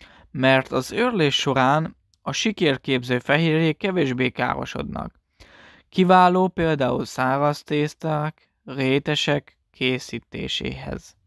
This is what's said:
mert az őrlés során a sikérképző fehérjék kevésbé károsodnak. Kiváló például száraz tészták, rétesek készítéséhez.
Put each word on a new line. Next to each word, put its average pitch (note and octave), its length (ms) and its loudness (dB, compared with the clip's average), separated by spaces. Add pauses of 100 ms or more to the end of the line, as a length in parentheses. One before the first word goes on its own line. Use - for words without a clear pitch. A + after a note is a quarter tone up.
(320)
mert C3 400 2
az C3 200 -2
őrlés G3+ 440 0
során C3+ 640 0 (240)
a - 100 -8
sikérképző C3 880 0
fehérjék D#3 580 2
kevésbé C3+ 520 0
károsodnak. - 880 -6 (720)
Kiváló F#3 580 6
például C3+ 580 0
száraz C#3 580 -2
tészták, D3+ 880 -4 (120)
rétesek C#3 960 -2 (120)
készítéséhez. - 1400 -8 (120)